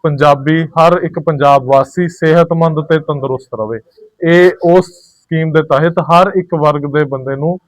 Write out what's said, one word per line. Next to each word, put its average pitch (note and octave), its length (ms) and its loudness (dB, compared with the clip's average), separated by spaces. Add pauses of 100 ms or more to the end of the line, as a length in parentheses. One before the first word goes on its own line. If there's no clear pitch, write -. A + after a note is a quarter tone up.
ਪੰਜਾਬੀ, D3 600 0
ਹਰ E3 380 2
ਇੱਕ E3+ 160 -8
ਪੰਜਾਬ C#3+ 440 2
ਵਾਸੀ C3+ 440 0
ਸਿਹਤਮੰਦ E3 760 0
ਤੇ D#3 180 0
ਤੰਦਰੁਸਤ C3+ 500 -6 (100)
ਰਵੇ। A2 200 -6 (440)
ਇਹ F3 280 4 (120)
ਉਸ F3 220 2 (360)
ਸਕੀਮ D#3+ 300 -4
ਦੇ D#3 100 0
ਤਹਿਤ D#3 380 0
ਹਰ F3 360 2
ਇੱਕ F3+ 180 -2
ਵਰਗ D3 280 0
ਦੇ D3 220 -2
ਬੰਦੇ C3+ 320 -6
ਨੂੰ E3 320 -6